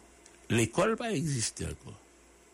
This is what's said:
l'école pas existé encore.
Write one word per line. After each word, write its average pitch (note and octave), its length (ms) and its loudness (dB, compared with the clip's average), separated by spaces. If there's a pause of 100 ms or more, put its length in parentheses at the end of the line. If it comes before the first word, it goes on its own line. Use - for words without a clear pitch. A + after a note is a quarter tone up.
(500)
l'école C#3+ 440 4
pas A3+ 180 -2
existé C3+ 520 -2
encore. D#2 340 -10 (560)